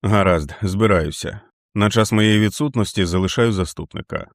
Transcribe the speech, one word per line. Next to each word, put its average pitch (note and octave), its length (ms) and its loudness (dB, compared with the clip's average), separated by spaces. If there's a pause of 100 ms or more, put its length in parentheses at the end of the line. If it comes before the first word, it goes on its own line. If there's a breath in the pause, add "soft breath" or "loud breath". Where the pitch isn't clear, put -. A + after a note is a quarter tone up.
"Гаразд, F#2 600 2
збираюся. F#2+ 760 -2 (340)
На G#2 160 2
час A2 220 2
моєї G#2+ 280 4
відсутності G#2+ 640 -2
залишаю F#2 480 0
заступника". - 840 -8